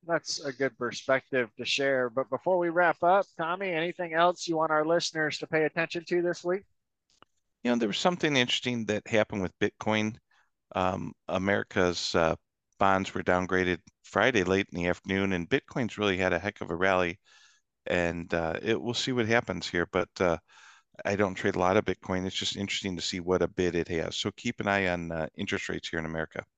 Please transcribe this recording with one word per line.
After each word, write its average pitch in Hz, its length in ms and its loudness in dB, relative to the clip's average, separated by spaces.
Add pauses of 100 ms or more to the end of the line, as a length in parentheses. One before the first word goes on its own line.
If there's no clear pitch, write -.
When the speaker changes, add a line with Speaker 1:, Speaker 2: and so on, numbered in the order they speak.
Speaker 1:
That's - 380 -2
a 139 80 -4
good 131 260 -2
perspective 123 800 0
to 120 60 -8
share. 131 460 0
But 127 200 -4
before 180 280 0
we 175 100 0
wrap 170 340 2
up, 185 240 4 (120)
Tommy, 180 340 -4
anything 165 420 -4
else 170 320 2
you 165 100 0
want 160 140 2
our 151 160 4
listeners 160 520 0
to 156 80 -8
pay 156 180 2
attention 165 420 -2
to 175 160 0
this 175 220 -2
week? 185 200 -2 (1000)
Speaker 2:
You 123 80 2
know, 120 60 2
there 113 100 0
was 98 100 -4
something 160 380 2
interesting 123 500 0
that 107 220 -2
happened 107 340 2
with 87 160 -6
Bitcoin. 107 580 -2 (580)
Um, 95 380 -2 (160)
America's, 92 840 0
uh, 82 220 4 (420)
bonds 95 360 2
were 101 80 -6
downgraded 90 560 2 (260)
Friday 107 400 2
late 95 260 2
in - 120 -8
the 87 60 0
afternoon, 98 440 0
and 87 160 -4
Bitcoin's 131 500 -4
really 101 200 0
had 92 140 2
a 87 60 0
heck 101 220 -6
of - 100 -8
a 85 60 -4
rally. 92 420 2 (680)
And, 85 480 -2
uh, 82 280 -2
it, 107 180 -2
we'll 113 140 -6
see - 180 -4
what 120 140 0
happens 107 420 0
here, 87 240 0
but, 90 160 0 (120)
uh, 87 180 2 (640)
I 101 120 0
don't 95 180 0
trade 95 220 0
a 90 40 0
lot 92 160 4
of 107 80 2
Bitcoin. 92 420 -2
It's 95 100 -6
just - 200 -4
interesting 98 400 -4
to 82 60 -8
see - 180 -6
what 87 220 2
a 82 60 2
bid 90 260 0
it 85 140 0
has. 85 280 -4
So - 160 -4
keep - 280 -8
an 107 80 -2
eye 98 200 2
on, 85 240 -4
uh, 80 240 -4
interest 98 320 -6
rates - 220 -6
here 85 100 -4
in 80 60 -6
America. 80 380 -6 (140)